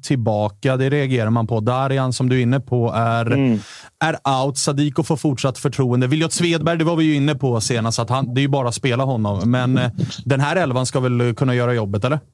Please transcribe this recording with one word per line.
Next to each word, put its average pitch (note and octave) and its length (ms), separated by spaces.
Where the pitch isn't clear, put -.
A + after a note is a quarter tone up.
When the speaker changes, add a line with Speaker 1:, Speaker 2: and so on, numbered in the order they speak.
Speaker 1:
tillbaka. A2 720
Det C3 140
reagerar C3 400
man A#2 160
på. A2+ 140
Darijan, C3 520
som B2+ 160
du C3 100
är B2+ 40
inne B2+ 180
på, B2 340
är, A#2 320
Speaker 2:
Mm. B2 320
Speaker 1:
är C3+ 400
out. C#3 140
Sadiko D3 440
får D#3 140
fortsatt C3+ 420
förtroende. B2+ 480
Williot D#3 260
Svedberg, E3+ 460
det E3 60
var E3+ 120
vi D#3+ 80
ju D#3 100
inne C#3+ 200
på B2+ 260
senast, A2+ 380
att A#2 120
han, B2+ 240
det B2+ 60
är - 20
ju C#3+ 60
bara C3+ 200
att A2 60
spela B2+ 300
honom. A2 460
Men, B2+ 280
eh, B2 120
den C3+ 160
här D3 160
elvan C3 300
ska C3+ 140
väl B2 340
kunna C3 200
göra B2 200
jobbet, G#2+ 300
eller? C#3 140